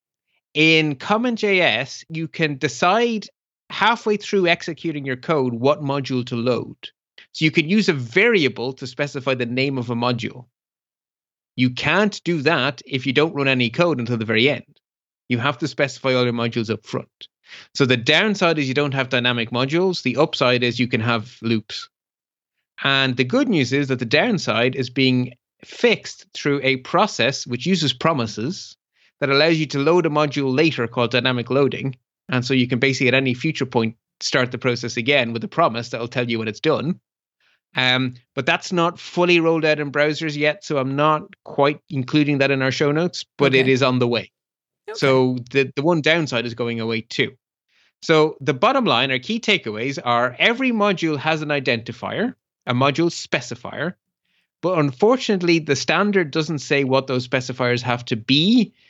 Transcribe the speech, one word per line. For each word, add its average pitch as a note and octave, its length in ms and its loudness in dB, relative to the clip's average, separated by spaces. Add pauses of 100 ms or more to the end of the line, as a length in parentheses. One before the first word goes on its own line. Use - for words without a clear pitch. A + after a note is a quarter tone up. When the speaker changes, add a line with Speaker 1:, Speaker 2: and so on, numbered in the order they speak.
(520)
Speaker 1:
In D#3 440 4
Common A3+ 400 -2
J G3 240 2
S, C3 480 -2
you D#3+ 180 -6
can D3 320 -4
decide A#3 720 0 (420)
halfway G#3+ 460 0
through G3 320 0
executing D#3+ 580 -2
your C3 100 -4
code C3 380 0
what C#3 260 2
module C#3 460 -4
to B2+ 100 -8
load. A#2 400 -2 (560)
So - 120 -2
you D#3 80 2
can D#3+ 160 0
use G3+ 200 2
a F#3 40 4
variable C3+ 840 0
to C3+ 120 -10
specify C#3 480 -4
the A#2+ 120 -2
name C3 320 -2
of A#2+ 120 -4
a A#2+ 40 -2
module. A#2 520 -4 (1080)
You B2+ 160 2
can't F3+ 540 0
do E3 180 -2
that C#3 420 0
if C3 220 -6
you C3+ 60 0
don't D3 220 2
run C#3 140 0
any B2+ 220 2
code D#3 300 0
until A#2+ 160 -4
the A2+ 80 -4
very A2+ 260 2
end. - 300 -8 (480)
You B2 100 0
have C#3 200 -2
to D#3 100 -4
specify C3 460 -2
all B2 100 2
your A#2+ 80 0
modules A#2 360 -4
up G#2+ 160 -6
front. - 440 -12 (460)
So C#3 120 2
the B2 100 4
downside E3 600 2
is C#3 100 -2
you C3 60 -2
don't C#3+ 200 0
have C3 140 -2
dynamic A#2+ 420 -2
modules. E3 520 -2
The B2 140 -2
upside B2+ 460 2
is A#2+ 180 0
you A#2+ 80 0
can A#2 120 -2
have A#2 420 -4
loops. A2+ 460 -4 (960)
And C3+ 320 2
the C3 80 2
good A#3+ 240 0
news C#3+ 240 0
is C#3+ 160 0
that C3 120 -2
the B2 40 -6
downside C3 720 0
is B2+ 140 -4
being B2+ 420 2 (320)
fixed - 720 -2
through C#3+ 280 -2
a C3 140 2
process C3+ 720 0
which B2 180 -6
uses D#3+ 300 0
promises C3 840 -4 (420)
that C#3 120 0
allows D#3 260 4
you D#3 100 0
to C#3 120 -4
load D#3+ 260 4
a D#3+ 60 0
module C#3+ 440 0
later C#3+ 320 2
called A#2 240 -2
dynamic B2 400 0
loading. C3 460 0 (320)
And B2+ 160 -2
so C3 80 -2
you B2 160 2
can B2+ 100 0
basically C3+ 300 2
at A#2+ 60 2
any C3 180 2
future D3 320 -4
point A2+ 320 -2 (240)
start B2+ 320 0
the B2 60 -6
process A#2+ 400 -4
again A#2+ 340 0
with A2+ 100 -6
a G#2 60 -6
promise A#2+ 400 0
that A#2 120 -6
will A#2 80 -6
tell B2 200 -4
you A#2 100 -2
when A2 100 -4
it's G#2 120 -8
done. D3+ 400 0 (760)
Um, B2+ 380 0 (200)
but C3+ 100 -4
that's F3 280 -2
not E3+ 280 0
fully F3 400 2
rolled E3 240 2
out D3+ 160 2
in D3 120 -6
browsers D3+ 440 -2
yet, D3 260 0
so D3+ 140 -4
I'm C3+ 200 -2
not D3+ 260 2 (220)
quite D3 440 0
including C#3+ 500 0
that C3+ 120 2
in C3+ 100 0
our C3 100 0
show C#3+ 220 2
notes, E3+ 320 -2 (140)
but C3+ 160 4
it C3 80 6
Speaker 2:
Okay. C3 100 4
Speaker 1:
is C3 100 2
on B2+ 180 2
the A#2+ 80 2
way. A2+ 220 -4 (600)
Speaker 2:
Okay. A3 80 -14
Speaker 1:
So C3 380 2 (140)
the, C3+ 260 0
the C#3+ 60 -4
one E3 200 2
downside C#3+ 420 0
is A2+ 100 -8
going A#2 260 -4
away A2+ 220 -4
too. - 300 -2 (680)
So D#3 380 4
the C#3 140 -2
bottom A#3+ 300 2
line, C3+ 260 2
our C3 80 -2
key A3 220 -6
takeaways C#3 640 -2
are A#2+ 340 2
every A#3 340 2
module F#3 460 0
has D#3 240 -2
an D3 60 -6
identifier, C3 840 -4 (320)
a B2 80 -2
module C#3+ 360 2
specifier, C#3 840 -8 (680)
but F3 160 0
unfortunately F3 800 2
the D3+ 160 0
standard F3+ 560 2
doesn't D#3+ 260 -2
say C#3 240 0
what C3 240 2
those B2+ 220 -2
specifiers B2 540 -2
have B2 240 -4
to B2 100 -4
be. E3 560 2 (180)